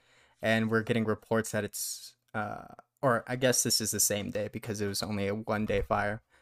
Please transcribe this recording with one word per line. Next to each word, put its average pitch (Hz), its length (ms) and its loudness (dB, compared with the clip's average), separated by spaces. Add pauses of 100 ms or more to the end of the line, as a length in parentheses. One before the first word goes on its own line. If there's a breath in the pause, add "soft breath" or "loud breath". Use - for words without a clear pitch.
(420 soft breath)
and 113 280 4
we're 113 140 4
getting 113 220 2
reports 110 460 0
that 107 120 0
it's, - 500 -8 (200)
uh, 107 320 -6 (360)
or 117 260 4
I 127 100 -4
guess 127 260 4
this - 160 2
is 107 120 -2
the 104 80 -2
same 101 300 2
day 104 220 -4
because 107 300 -6
it 101 60 0
was 98 140 -2
only 101 260 -2
a 101 80 0
one-day 107 460 0
fire. 104 400 0 (200)